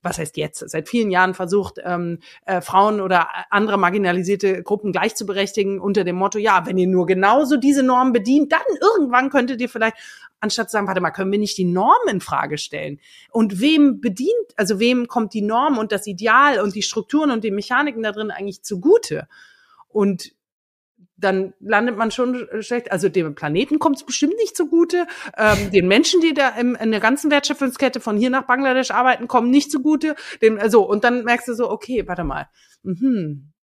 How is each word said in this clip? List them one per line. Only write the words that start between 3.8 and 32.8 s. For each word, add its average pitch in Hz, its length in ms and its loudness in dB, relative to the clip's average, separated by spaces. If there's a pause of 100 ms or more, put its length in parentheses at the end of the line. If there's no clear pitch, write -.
Gruppen 208 300 -4
gleichzuberechtigen 196 880 -2
unter 196 220 0
dem 175 140 -2
Motto, 196 200 -2
ja, 202 280 2
wenn 185 120 -2
ihr 180 100 2
nur 185 200 2
genauso 226 500 4
diese 269 260 4
Norm 254 300 2
bedient, 262 400 2
dann 320 80 0 (180)
irgendwann 277 520 2
könntet 247 280 0
ihr 240 80 -2
vielleicht, 226 300 -2 (420)
anstatt 214 300 -4
zu - 40 -10
sagen, 202 140 0
warte 185 140 -2
mal, 165 100 -2
können 190 200 -4
wir 202 80 0
nicht 208 180 -4
die 185 80 0
Norm 247 440 2
in 202 120 -2
Frage 147 380 -4
stellen? 147 400 -10 (320)
Und 208 280 0
wem 285 400 4
bedient, 240 320 -2 (240)
also 196 240 -2
wem 240 280 2
kommt 220 260 -4
die 214 80 -4
Norm 233 380 0
und 220 120 -4
das 196 140 -4
Ideal 220 560 2
und 202 140 -2
die 202 80 -6
Strukturen 285 480 0
und 220 120 -2
die 220 80 -2
Mechaniken 226 520 -2
da 214 80 -2
drin 214 180 -8
eigentlich 196 320 -10
zugute? 190 680 0 (600)
Und 101 420 -2 (880)
dann 190 400 -2
landet 214 380 0
man 226 140 -2
schon 247 360 -4 (120)
schlecht, 240 320 -6
also 185 180 0
dem 160 240 -2
Planeten 185 460 -2
kommt's 285 240 0
bestimmt 294 320 -2
nicht 453 200 -4
zugute, 339 520 2 (280)
ähm, 202 360 0
den 180 160 4
Menschen, 320 340 4
die 320 120 2
da 269 160 2
im, 240 260 -2
in 226 160 -2
der 214 80 0
ganzen 269 320 2
Wertschöpfungskette 269 680 0
von 214 180 -4
hier 247 120 2
nach 262 160 -2
Bangladesch 254 460 0
arbeiten, 247 360 2
kommen 233 220 2
nicht 285 220 4
zugute, 302 440 0 (280)
dem, 220 160 4 (100)
so, 196 180 6
und 208 160 0
dann 247 200 2
merkst 240 240 0
du 247 60 -4
so, 220 180 -2
okay, 226 360 -6
warte 180 160 -4
mal, 143 260 -6 (340)